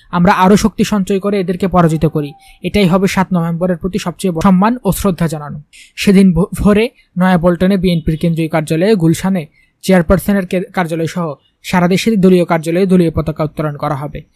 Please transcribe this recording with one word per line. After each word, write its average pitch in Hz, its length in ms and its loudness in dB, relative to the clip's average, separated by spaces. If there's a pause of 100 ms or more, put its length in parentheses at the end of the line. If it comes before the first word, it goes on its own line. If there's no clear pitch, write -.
আমরা 175 220 4
আরও 180 260 4
শক্তি - 260 0
সঞ্চয় 196 360 -2
করে 202 200 -2
এদেরকে 185 280 -4
পরাজিত 165 380 2
করি। 151 280 -4 (280)
এটাই 190 260 0
হবে 185 200 2
সাত 185 260 0
নভেম্বরের 170 440 -2
প্রতি 185 220 -6
সবচেয়ে 180 320 -4
বড় 160 120 -4
সম্মান 202 400 2
ও 196 80 0
শ্রদ্ধা 175 360 -2
জানানো।" 147 340 -10 (340)
সেদিন 190 380 4
ভ-, 170 120 0 (140)
ভোরে 208 300 2 (280)
নয়াপল্টনে 180 600 2
বিএনপির 165 400 0
কেন্দ্রীয় 165 320 -2
কার্যালয়ে, 165 460 0
গুলশানে 165 500 0 (360)
চেয়ারপারসনের 190 680 0
কে-, 185 260 -4
কার্যালয় 165 340 -4
সহ 170 280 -6 (280)
সারা 175 240 0
দেশের 190 340 0
দলীয় 180 240 4
কার্যালয়ে 165 400 -2
দলীয় 180 260 2
পতাকা 160 320 -4
উত্তোলন 151 340 -6
করা 147 180 -4
হবে। 143 260 -10 (140)